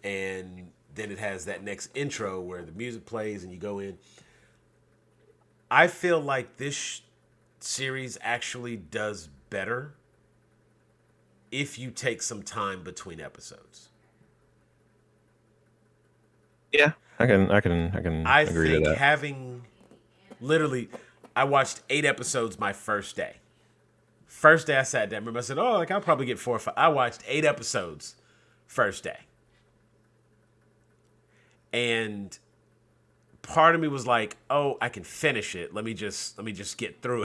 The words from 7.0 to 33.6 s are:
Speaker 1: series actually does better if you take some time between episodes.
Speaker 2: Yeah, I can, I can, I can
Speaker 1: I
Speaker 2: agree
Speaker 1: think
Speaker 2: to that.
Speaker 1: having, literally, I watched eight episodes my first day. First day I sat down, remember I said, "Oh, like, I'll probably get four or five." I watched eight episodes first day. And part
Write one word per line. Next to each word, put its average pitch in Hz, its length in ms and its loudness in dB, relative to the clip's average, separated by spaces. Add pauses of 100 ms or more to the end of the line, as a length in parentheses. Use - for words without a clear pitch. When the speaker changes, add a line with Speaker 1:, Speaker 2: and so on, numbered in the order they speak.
Speaker 1:
series 131 600 -6
actually 120 560 -6
does 104 520 -6 (200)
better 117 460 -6 (1600)
if 135 260 -6
you 127 140 -10
take 123 300 -4
some 104 200 -8
time 98 400 -6
between 87 380 -14
episodes. - 680 -20 (2750)
Speaker 2:
Yeah, 147 200 8 (280)
I 117 60 6
can, 95 260 8
I 104 80 8
can, 85 340 2
I - 60 -2
can 82 260 0
Speaker 1:
I 139 160 8
Speaker 2:
agree 82 300 2
Speaker 1:
think 78 120 4
Speaker 2:
to 76 60 6
that. - 80 2
Speaker 1:
having, 139 640 0 (800)
literally, 135 480 2 (460)
I 131 100 4
watched 139 440 2
eight 147 160 2
episodes 123 540 0
my 101 140 -2
first 101 440 -4
day. - 200 -6 (920)
First 156 420 6
day 143 80 2
I 135 80 4
sat 107 260 0
down, 107 120 -6
remember 117 160 -6
I 120 40 -4
said, 131 160 -4
"Oh, 233 160 2
like, 175 160 0
I'll 196 100 0
probably 151 260 2
get 113 120 -4
four 120 180 -2
or - 40 -2
five." - 160 -6
I 151 120 6
watched 127 380 2
eight 147 180 0
episodes 98 680 -2 (520)
first 104 380 0
day. - 140 -8 (2500)
And 113 640 -2 (1080)
part 165 320 6